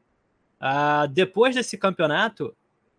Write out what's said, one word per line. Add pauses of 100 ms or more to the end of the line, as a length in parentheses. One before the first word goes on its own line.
(600)
Ah,
depois
desse
campeonato, (440)